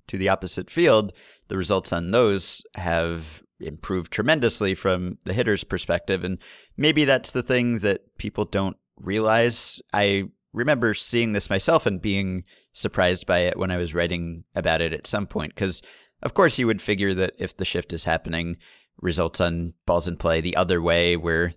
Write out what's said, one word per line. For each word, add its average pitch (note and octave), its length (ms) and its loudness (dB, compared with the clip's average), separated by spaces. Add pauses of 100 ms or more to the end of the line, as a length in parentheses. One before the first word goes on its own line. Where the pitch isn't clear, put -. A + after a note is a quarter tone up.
to - 100 -8
the F#2+ 140 2
opposite F#2+ 400 -4
field, A2+ 420 4 (360)
the G2 100 -4
results F#2 340 0
on F2 200 -2
those G#2 500 2 (140)
have E2+ 680 -4 (180)
improved E2+ 520 -6
tremendously A2 640 0
from F#2 500 -2
the F#2+ 80 -4
hitter's G#2+ 320 0
perspective. F2+ 580 -2
And F2+ 160 -4 (380)
maybe D3+ 280 2
that's C3 260 2
the B2 120 -2
thing A#2+ 380 2
that G2 220 0 (160)
people G#2 260 -4
don't F#2+ 320 -2 (240)
realize. A2 800 0 (120)
I G2 320 2 (280)
remember A#2+ 400 0
seeing A#2 400 0
this G2+ 160 -2
myself C#3 380 2
and G2 160 -2
being G2 420 -2 (280)
surprised F#2 540 0
by F2 140 2
it F2 180 0
when F#2 120 -2
I F2+ 80 -2
was E2+ 160 -4
writing E2+ 500 -4 (100)
about E2 260 0
it D#2+ 120 -2
at D#2 140 -8
some G#2 200 -4
point, - 300 -6
'cause F#2+ 260 -2 (400)
of A#2+ 120 -4
course F3 240 4
you B2 80 2
would A2 160 0
figure G2 320 0
that F#2 240 0
if - 180 -8
the F#2 80 -4
shift - 280 -4
is E2 120 -6
happening, E2 520 -2 (440)
results E2+ 400 0
on E2+ 320 0 (140)
balls F2 220 2
in E2+ 80 -4
play E2 240 2
the E2+ 160 -2
other F2 260 2
way E2+ 340 4
where E2+ 400 0